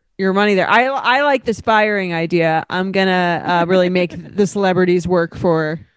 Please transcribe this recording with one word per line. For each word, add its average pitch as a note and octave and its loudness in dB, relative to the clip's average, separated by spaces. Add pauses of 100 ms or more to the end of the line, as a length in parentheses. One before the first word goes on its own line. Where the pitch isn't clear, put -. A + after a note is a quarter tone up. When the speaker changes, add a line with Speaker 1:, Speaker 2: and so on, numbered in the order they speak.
(180)
Speaker 1:
your F#3+ 0
money G#3 2
there. F#3 0
I, A#3 4
I C4+ 0
like C#4 0
this G#3+ -4
firing G#3 0
idea. E3 0
I'm F#3 -4
gonna, F3+ 0
uh, E3+ 0
really F3+ 2
make F3 -4
Speaker 2:
<laughs> - -
Speaker 1:
the G3+ 2
celebrities F3+ 0
work E3+ 0
for, D#3+ -2 (180)